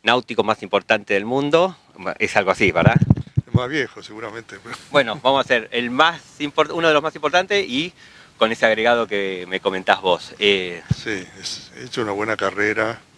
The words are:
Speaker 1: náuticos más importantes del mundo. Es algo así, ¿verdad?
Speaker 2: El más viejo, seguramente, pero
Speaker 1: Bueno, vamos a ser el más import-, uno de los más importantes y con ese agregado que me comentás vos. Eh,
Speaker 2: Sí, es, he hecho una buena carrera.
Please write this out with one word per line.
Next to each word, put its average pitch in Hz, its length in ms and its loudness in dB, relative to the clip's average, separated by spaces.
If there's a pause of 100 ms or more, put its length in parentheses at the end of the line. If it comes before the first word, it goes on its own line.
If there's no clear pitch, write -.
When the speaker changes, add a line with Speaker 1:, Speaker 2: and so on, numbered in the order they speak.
Speaker 1:
náuticos 117 420 2
más 110 180 -2
importantes 104 500 0
del 98 120 0
mundo. 147 500 0 (440)
Es - 180 -2
algo 95 140 4
así, 92 200 2
¿verdad? 87 240 4 (500)
Speaker 2:
El 120 80 -14
más 123 140 2
viejo, 131 340 -6
seguramente, 110 640 -14
pero - 140 -14 (120)
Speaker 1:
Bueno, 127 320 0
vamos 131 220 2
a - 60 -18
ser 117 240 0
el 120 180 -2
más 151 480 0
import-, 151 340 -2
uno 165 140 0
de 156 60 6
los 147 100 4
más 156 100 -4
importantes 180 540 0
y 147 240 -4 (460)
con 113 160 2
ese - 120 0
agregado 113 400 4
que 95 440 -4
me 95 100 -2
comentás 95 400 0
vos. 90 400 0
Eh, 92 420 0 (140)
Speaker 2:
Sí, 98 320 -8 (140)
es, - 340 -12
he 123 80 -16
hecho 127 200 -6
una 101 100 -4
buena 104 240 -2
carrera. 104 640 -2 (160)